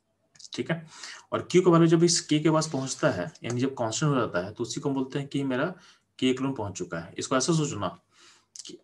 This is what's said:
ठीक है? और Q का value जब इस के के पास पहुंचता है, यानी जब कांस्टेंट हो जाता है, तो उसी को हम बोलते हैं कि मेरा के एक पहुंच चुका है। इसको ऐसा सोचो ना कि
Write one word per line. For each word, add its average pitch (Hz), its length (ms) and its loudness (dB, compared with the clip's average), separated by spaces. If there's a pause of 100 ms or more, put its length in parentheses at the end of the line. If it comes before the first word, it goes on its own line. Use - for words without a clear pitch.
(540)
ठीक - 180 -6
है? 165 140 -4 (460)
और 107 200 -4
Q 180 100 8
का 180 100 6
value 165 160 8
जब 165 160 6
इस 170 180 4
के 151 180 0
के 160 120 4
पास 156 180 2
पहुंचता 135 420 -2
है, 92 200 -4 (120)
यानी 120 180 -2
जब 131 140 0
कांस्टेंट 123 360 0
हो 139 60 2
जाता 92 280 -2
है, 101 80 -10
तो 120 100 -6
उसी 139 180 -6
को 147 80 -2
हम 135 60 0
बोलते 135 240 -4
हैं 139 80 -6
कि 139 180 -4
मेरा 131 200 0 (540)
के 131 100 2
एक 127 120 0
पहुंच 120 320 -4
चुका 85 260 -8
है। - 180 -12
इसको - 200 -2
ऐसा 147 160 2
सोचो 135 260 0
ना 95 80 -4 (800)
कि - 180 -16